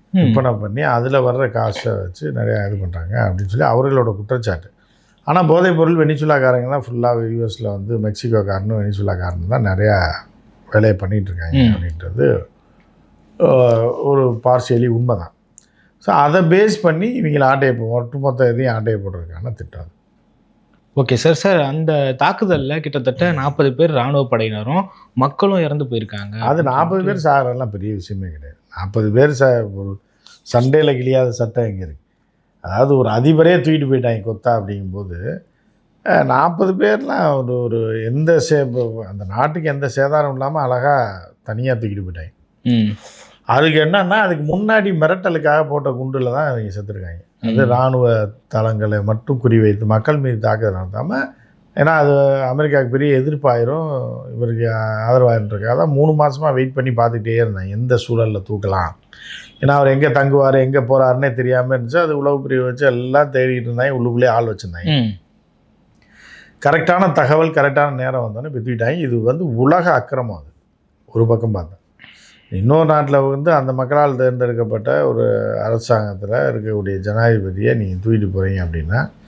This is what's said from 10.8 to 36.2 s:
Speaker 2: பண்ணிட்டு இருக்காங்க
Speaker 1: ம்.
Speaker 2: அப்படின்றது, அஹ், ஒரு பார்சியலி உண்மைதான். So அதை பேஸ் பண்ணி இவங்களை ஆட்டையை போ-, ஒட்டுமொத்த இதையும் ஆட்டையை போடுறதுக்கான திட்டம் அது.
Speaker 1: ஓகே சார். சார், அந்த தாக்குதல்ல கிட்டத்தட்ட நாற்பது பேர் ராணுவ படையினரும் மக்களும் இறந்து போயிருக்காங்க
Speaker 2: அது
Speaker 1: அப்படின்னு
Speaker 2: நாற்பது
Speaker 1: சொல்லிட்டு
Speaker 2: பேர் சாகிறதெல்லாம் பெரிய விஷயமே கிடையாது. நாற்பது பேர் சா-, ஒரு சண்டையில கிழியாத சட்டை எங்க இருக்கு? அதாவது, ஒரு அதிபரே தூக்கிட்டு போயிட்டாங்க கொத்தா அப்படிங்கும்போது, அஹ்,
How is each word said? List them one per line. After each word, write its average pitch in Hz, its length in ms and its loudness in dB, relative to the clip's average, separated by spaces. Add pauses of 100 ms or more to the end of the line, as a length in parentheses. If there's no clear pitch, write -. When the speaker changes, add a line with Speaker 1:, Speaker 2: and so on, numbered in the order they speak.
Speaker 2:
பண்ணிட்டு 95 340 -2
இருக்காங்க 87 280 -2
Speaker 1:
ம். 117 140 6
Speaker 2:
அப்படின்றது, 90 540 -2 (1120)
அஹ், 123 640 2
ஒரு 131 420 2
பார்சியலி 123 420 2
உண்மைதான். 117 460 -2 (680)
So 196 160 0
அதை 151 280 4
பேஸ் 185 400 2
பண்ணி 190 400 0
இவங்களை 147 220 0
ஆட்டையை 131 320 2
போ-, 113 120 -6
ஒட்டுமொத்த 123 640 -2
இதையும் 123 220 -2
ஆட்டையை 110 260 -2
போடுறதுக்கான 92 540 -10
திட்டம் - 260 -16
அது. 80 100 -16 (1080)
Speaker 1:
ஓகே 131 180 2
சார். 160 200 2
சார், 180 260 2
அந்த 143 580 0
தாக்குதல்ல 156 640 0
கிட்டத்தட்ட 151 520 -2
நாற்பது 139 420 0
பேர் 160 160 2
ராணுவ 139 400 0
படையினரும் 113 540 -2 (300)
மக்களும் 170 480 0
இறந்து 147 220 -2
போயிருக்காங்க 107 540 -8
Speaker 2:
அது 127 220 0
Speaker 1:
அப்படின்னு 156 40 0
Speaker 2:
நாற்பது 165 400 0
Speaker 1:
சொல்லிட்டு 190 180 -2
Speaker 2:
பேர் 151 100 2
சாகிறதெல்லாம் 127 380 0
பெரிய 101 220 -6
விஷயமே 98 340 -8
கிடையாது. 73 320 -16 (180)
நாற்பது 104 340 -2
பேர் 131 200 6
சா-, 123 440 2
ஒரு 98 260 -10 (520)
சண்டையில 135 440 4
கிழியாத 127 320 0
சட்டை 117 360 -2
எங்க 104 120 -6
இருக்கு? 82 280 -12 (560)
அதாவது, 123 360 2
ஒரு 113 140 2
அதிபரே 156 460 4
தூக்கிட்டு 151 300 0
போயிட்டாங்க 120 380 0
கொத்தா 110 240 -4
அப்படிங்கும்போது, 98 920 -6 (640)
அஹ், - 200 4